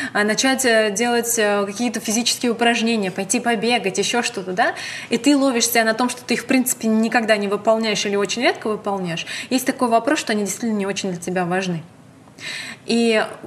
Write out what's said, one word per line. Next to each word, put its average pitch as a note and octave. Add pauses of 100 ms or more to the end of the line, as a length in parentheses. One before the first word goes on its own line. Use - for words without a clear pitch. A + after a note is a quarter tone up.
(140)
а, G#3
начать, B3
э, A3
делать, A#3
э, G#3
какие-то A#3
физические A#3
упражнения, A3+
пойти G3
побегать, A3
ещё A#3
что-то, F#3
да, C4+ (380)
и A#3+
ты C#4+
ловишь B3+
себя A3+
на A3
том, B3
что -
ты -
их, G#3
в -
принципе, B3+
никогда A3
не G3+
выполняешь -
или G3+
очень G3+
редко D#4+
выполняешь, F#3+ (240)
есть B3+
такой B3
вопрос, A#3
что -
они G#3
действительно G#3+
не F#3+
очень G3
для E3+
тебя F3+
важны. F3+ (1040)
И A3+ (240)